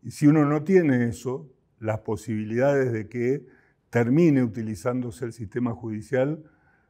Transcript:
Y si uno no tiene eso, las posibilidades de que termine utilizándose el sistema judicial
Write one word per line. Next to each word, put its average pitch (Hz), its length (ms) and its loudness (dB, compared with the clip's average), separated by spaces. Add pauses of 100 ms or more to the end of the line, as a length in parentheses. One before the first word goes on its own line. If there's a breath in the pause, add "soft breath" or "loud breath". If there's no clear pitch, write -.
Y - 80 -14
si - 160 4
uno 151 180 6
no 151 180 0
tiene 151 440 4
eso, 127 440 -8 (280)
las 107 200 -4
posibilidades 117 920 -2
de 110 180 -6
que 120 360 -4 (440 soft breath)
termine 135 540 4
utilizándose 117 800 -6
el 113 80 -10
sistema 120 400 -6
judicial 127 720 -4 (460 soft breath)